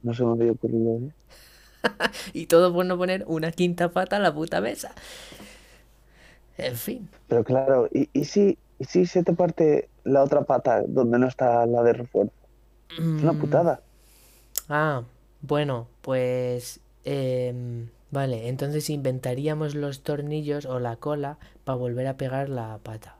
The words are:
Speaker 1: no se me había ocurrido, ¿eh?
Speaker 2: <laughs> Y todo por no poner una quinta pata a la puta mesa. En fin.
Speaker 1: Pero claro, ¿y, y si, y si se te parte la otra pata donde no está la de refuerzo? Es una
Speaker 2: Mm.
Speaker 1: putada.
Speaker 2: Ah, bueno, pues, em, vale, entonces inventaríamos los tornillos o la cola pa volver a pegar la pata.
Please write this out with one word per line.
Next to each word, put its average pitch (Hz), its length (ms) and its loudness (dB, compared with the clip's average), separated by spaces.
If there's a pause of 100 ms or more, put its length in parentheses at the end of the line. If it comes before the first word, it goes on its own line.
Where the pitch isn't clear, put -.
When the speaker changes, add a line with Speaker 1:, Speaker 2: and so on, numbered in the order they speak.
Speaker 1:
no 117 120 -4
se 123 120 0
me 117 60 2
había 117 200 2
ocurrido, 113 460 0 (100)
¿eh? 151 60 -14 (720)
Speaker 2:
<laughs> 214 500 -4
Y 160 140 -6
todo 175 260 6
por 180 120 0
no 180 120 -2
poner 185 300 -2
una 160 240 -4
quinta 175 400 0
pata 185 260 -2
a - 20 0
la 175 140 2
puta 160 280 -2
mesa. - 320 -6 (1700)
En 123 100 -6
fin. 214 320 -10 (180)
Speaker 1:
Pero 117 160 2
claro, 131 480 2
¿y, - 220 0
y 143 120 0
si, 202 340 2 (180)
y 135 80 -8
si 180 220 4
se 175 160 2
te 175 100 2
parte 165 560 2 (140)
la 139 200 6
otra 139 220 4
pata 123 420 2
donde 120 320 2
no 127 80 4
está 120 380 2
la 117 180 2
de 117 100 6
refuerzo? 120 400 0 (840)
Es 151 60 0
una 160 120 4
Speaker 2:
Mm. 151 40 -4
Speaker 1:
putada. 151 460 2 (840)
Speaker 2:
Ah, 147 340 0 (380)
bueno, 139 460 -2 (140)
pues, 127 800 -2 (240)
em, 123 840 -4 (220)
vale, 131 380 -4
entonces 143 400 -4
inventaríamos 143 840 -4
los 143 280 -6
tornillos 147 600 -4
o 127 140 -4
la 120 180 -4
cola 147 400 -6 (280)
pa 131 100 -2
volver 123 320 -4
a 135 100 -6
pegar 135 320 -6
la 110 340 -8
pata. 110 360 -14